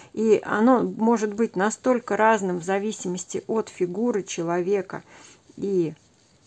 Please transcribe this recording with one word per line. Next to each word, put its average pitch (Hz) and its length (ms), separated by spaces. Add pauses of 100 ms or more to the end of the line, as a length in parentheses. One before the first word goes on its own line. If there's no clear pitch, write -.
(120)
и 220 320
оно 226 380
может 214 520
быть 220 220
настолько 220 600
разным 202 420
в 160 60
зависимости 196 840
от 220 200
фигуры 190 540
человека 180 800 (540)
и 180 380 (520)